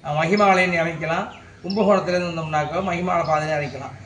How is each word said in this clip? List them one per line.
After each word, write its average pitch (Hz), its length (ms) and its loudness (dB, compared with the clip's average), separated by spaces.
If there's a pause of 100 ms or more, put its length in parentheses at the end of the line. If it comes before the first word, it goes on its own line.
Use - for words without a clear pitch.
அஹ், 147 160 -4
மகிமாலைன்னு 185 600 4
அமைக்கலாம், 165 440 -2 (360)
கும்பகோணத்துலேருந்து 180 680 2
வந்தோம்னாக்கா 156 580 -2
மகிமாலை 175 400 0
பாதையில 156 260 0
இறங்கிக்கலாம். 139 500 -8